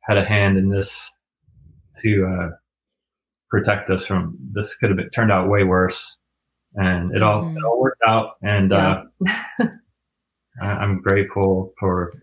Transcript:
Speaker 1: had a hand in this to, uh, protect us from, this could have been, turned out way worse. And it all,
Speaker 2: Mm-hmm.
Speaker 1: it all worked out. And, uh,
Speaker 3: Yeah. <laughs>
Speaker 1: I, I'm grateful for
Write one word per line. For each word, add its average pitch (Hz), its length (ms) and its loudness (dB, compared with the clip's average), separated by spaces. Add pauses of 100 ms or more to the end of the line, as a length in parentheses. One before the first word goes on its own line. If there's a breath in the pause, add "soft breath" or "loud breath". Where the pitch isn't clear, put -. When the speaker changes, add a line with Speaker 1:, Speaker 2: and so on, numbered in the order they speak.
Speaker 1:
had 104 160 2
a 98 80 2
hand 101 320 4
in 98 120 2
this - 420 -4 (920)
to, 101 240 2
uh, 90 220 -4 (1000)
protect 104 400 0
us 95 160 0
from, 87 320 -2 (160)
this 101 220 -6
could 107 140 0
have 95 80 2
been, 92 120 -6
turned 110 220 2
out 95 180 2
way 101 140 2
worse. 92 540 0 (580)
And 92 400 -2
it 104 60 2
all, 107 220 2
Speaker 2:
Mm-hmm. - 140 -6
Speaker 1:
it - 80 -8
all 120 160 0
worked 131 260 0
out. 110 340 0
And, 101 320 2
uh, 95 300 2 (220)
Speaker 3:
Yeah. - 180 -2 (160)
<laughs> - 1000 -8
Speaker 1:
I, 92 60 -6
I'm 101 340 -2
grateful 98 760 0
for 90 440 -2